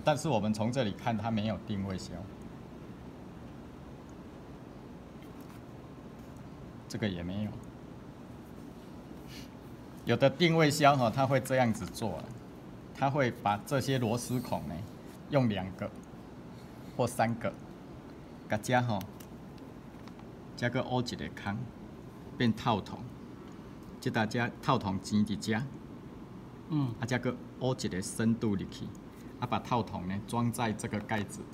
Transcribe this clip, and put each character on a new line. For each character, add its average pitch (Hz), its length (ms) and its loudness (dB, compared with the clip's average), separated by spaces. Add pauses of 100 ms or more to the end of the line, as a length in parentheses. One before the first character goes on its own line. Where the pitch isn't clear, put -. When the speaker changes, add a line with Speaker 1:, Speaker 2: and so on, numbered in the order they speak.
Speaker 1:
但 151 140 6
是 - 100 0
我 127 100 6
们 107 160 4
从 110 160 2
这 127 140 4
里 101 80 2
看， 117 260 0
它 117 140 0
没 107 160 4
有 98 180 2
定 98 220 0
位 92 100 -2
销， - 140 -6 (4000)
这 110 100 -4
个 110 80 2
也 87 160 0
没 101 220 -2
有。 107 60 -4 (2500)
有 117 100 6
的 135 140 10
定 165 260 6
位 160 140 10
销 143 260 10
哈， 120 140 8
它 135 160 4
会 131 140 6
这 131 160 0
样 123 180 8
子 95 100 -2
做 87 340 -2
啊， - 60 -8 (680)
它 135 160 4
会 131 220 4
把 101 340 2
这 135 160 4
些 135 160 4
螺 117 180 4
丝 123 240 0
孔 87 280 -2
呢， 82 80 -4 (560)
用 131 180 8
两 92 160 0 (120)
个 101 120 -4 (1080)
或 120 120 4
三 113 320 4
个， 98 120 0 (960)
甲 110 80 2
这 123 280 4
吼， 110 160 2 (1600)
这 120 140 2
个 123 140 2
凹 127 180 2
一 120 140 -2
个 73 140 -4
孔， - 280 -4 (800)
变 117 180 6
套 110 240 4
筒， - 200 -6 (1000)
这 110 120 0
大 110 160 4
家 120 200 2 (140)
套 131 160 6
筒 98 240 0
钱 104 240 4
伫 101 140 0
这， 107 200 2 (1120)
Speaker 2:
嗯。 139 300 2
Speaker 1:
啊， 120 80 -2
这 123 100 2
个 - 180 2 (260)
凹 127 120 4
一 107 140 -2
个 90 120 -2
深 113 360 4
度 117 140 2
入 92 200 2
去， - 160 -8 (540)
啊， - 80 -2
把 107 100 2
套 120 240 4
筒 90 260 -2
呢 98 200 -2
装 117 240 2
在 117 200 2
这 107 160 -2
个 104 120 0
盖 104 240 0
子， - 180 -8 (120)